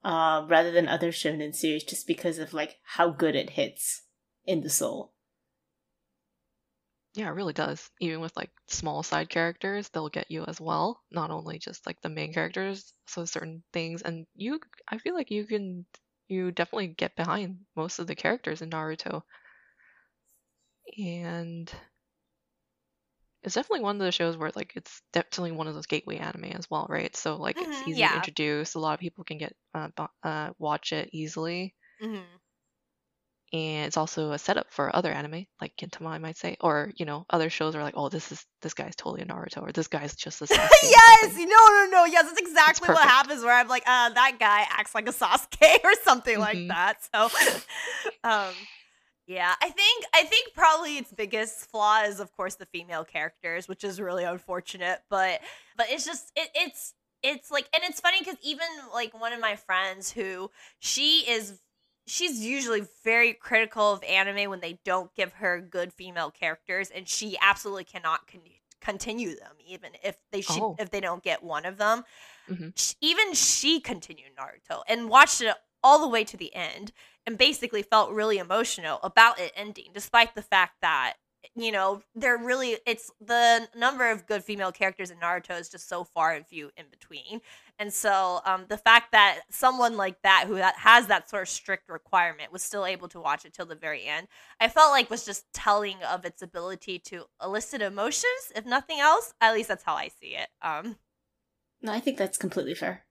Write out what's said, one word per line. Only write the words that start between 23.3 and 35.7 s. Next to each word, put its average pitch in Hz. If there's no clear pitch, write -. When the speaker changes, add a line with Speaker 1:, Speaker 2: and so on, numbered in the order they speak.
Speaker 2:
it's -
definitely 294
one 202
of 202
those 180
shows 170
where, 156
like, -
it's -
definitely 170
one 156
of 151
those 156
gateway 160
anime -
as -
well, 151
right? -
So, 151
like, -
it's 359
Speaker 3:
Mm-hmm, 269
Speaker 2:
easy 160
Speaker 3:
yeah. 185
Speaker 2:
to -
introduce. 151
A 165
lot 156
of -
people 175
can 156
get, 147
uh, 160
bu-, 156
uh, 151
watch 151
it 151
easily. 160
Speaker 3:
Mm-hmm. 214
Speaker 2:
And 156
it's 160
also 156
a 147
setup -
for -
other 175
anime, 151
like 156